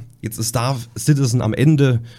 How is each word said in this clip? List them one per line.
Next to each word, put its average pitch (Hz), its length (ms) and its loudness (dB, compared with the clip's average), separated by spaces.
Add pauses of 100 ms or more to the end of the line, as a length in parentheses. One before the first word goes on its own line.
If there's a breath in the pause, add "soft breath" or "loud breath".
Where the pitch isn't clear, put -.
(220)
jetzt 110 160 -8
ist 110 100 -4
Star 127 300 -2 (200)
Citizen 135 440 2
am 110 100 0
Ende, 139 480 2 (180 loud breath)